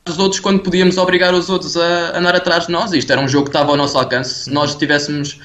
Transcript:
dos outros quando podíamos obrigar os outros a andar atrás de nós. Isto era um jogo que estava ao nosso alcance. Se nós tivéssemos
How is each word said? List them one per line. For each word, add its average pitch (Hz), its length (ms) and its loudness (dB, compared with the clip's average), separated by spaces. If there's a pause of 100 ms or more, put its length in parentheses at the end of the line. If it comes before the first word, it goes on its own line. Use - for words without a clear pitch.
dos 160 120 -6
outros 190 220 0
quando 190 220 2
podíamos 180 360 2
obrigar 180 360 2
os 175 160 0
outros 180 280 -2
a 170 400 0
andar 175 180 2
atrás 170 300 0
de 175 60 -4
nós. 190 220 -2
Isto - 180 0
era 131 100 2
um 139 60 0
jogo 143 180 2
que 139 40 -8
estava 147 220 2
ao 143 60 4
nosso 139 200 0
alcance. 127 480 -2
Se 135 60 -10
nós 147 240 0
tivéssemos 147 680 -2